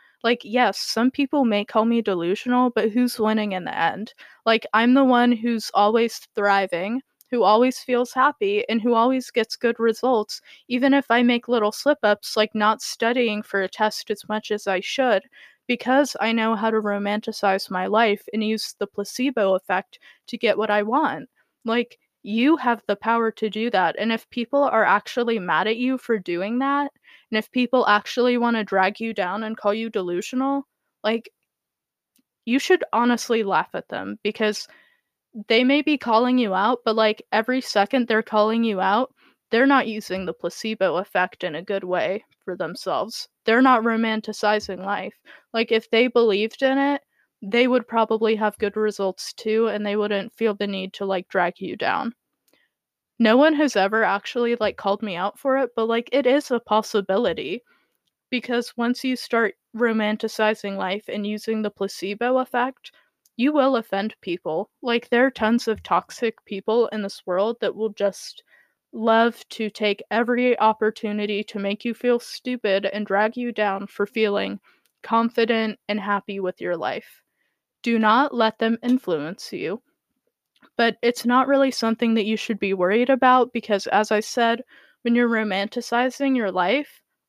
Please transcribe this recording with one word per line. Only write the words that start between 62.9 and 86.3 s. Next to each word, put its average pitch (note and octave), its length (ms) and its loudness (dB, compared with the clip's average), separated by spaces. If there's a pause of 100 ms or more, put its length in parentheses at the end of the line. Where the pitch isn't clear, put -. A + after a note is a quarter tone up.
you C4 160 2
will C4+ 240 4
offend G#3+ 440 -4
people. F3 500 -6 (100)
Like, A#3+ 280 -2
there A#3+ 180 4
are C4+ 40 2
tons A#3 360 0
of A3 160 -4
toxic - 640 -4
people A3 440 -2
in G#3+ 140 -8
this - 240 -10
world G3+ 340 0
that G3+ 140 -2
will A3 140 -4
just - 560 -6 (480)
love A3+ 560 2
to A3 200 -6
take G#3 420 -2
every A#3+ 500 2
opportunity G#3+ 840 0
to - 140 -10
make G3+ 260 -4
you A#3 100 -4
feel A#3+ 260 0
stupid G#3+ 640 -4
and G#3 180 -4
drag G#3 320 0
you B3 140 -6
down G3+ 380 -2
for - 180 -4
feeling G3+ 540 -2 (420)
confident A3+ 840 0
and G#3+ 100 -2
happy G3+ 400 -4
with F#3 220 -6
your F3 160 -4
life. - 460 -8 (600)
Do A#3 160 2
not A3 360 4
let A3 240 0
them A3+ 240 0
influence F3+ 720 -2
you. E3 300 -8 (960)
But A#3 260 2
it's A#3+ 240 0
not B3 220 4
really C4+ 240 4
something A3+ 420 0
that A3 120 2
you A3 100 0
should G#3 220 -4
be G3 160 -2
worried G3 360 2
about B3+ 420 4
because, A3 360 -2
as G#3+ 240 2
I G#3+ 80 2
said, A#3 420 -2 (400)
when A#3+ 120 0
you're A#3+ 140 2
romanticizing A#3 1080 -2